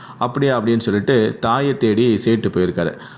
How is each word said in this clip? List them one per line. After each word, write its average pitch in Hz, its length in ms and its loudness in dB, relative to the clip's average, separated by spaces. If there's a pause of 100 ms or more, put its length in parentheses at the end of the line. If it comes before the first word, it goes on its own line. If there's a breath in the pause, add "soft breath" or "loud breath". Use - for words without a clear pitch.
(180 loud breath)
"அப்படியா?" 127 440 0
அப்படின்னு 113 180 2
சொல்லிட்டு 110 600 0
தாயை 131 380 0
தேடி 113 380 2
சேட்டு 113 320 0
போயிருக்காரு. 87 500 -2 (200 loud breath)